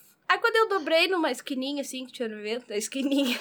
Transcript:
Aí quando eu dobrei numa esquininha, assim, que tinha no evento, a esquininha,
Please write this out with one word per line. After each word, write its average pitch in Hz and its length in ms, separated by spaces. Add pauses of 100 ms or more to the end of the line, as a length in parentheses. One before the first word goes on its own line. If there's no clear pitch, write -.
(300)
Aí 370 100
quando 453 160
eu 440 140
dobrei 330 400
numa 330 200
esquininha, 262 520
assim, 262 240
que 247 80
tinha 233 160
no 214 100
evento, 220 320
a 208 60
esquininha, 269 640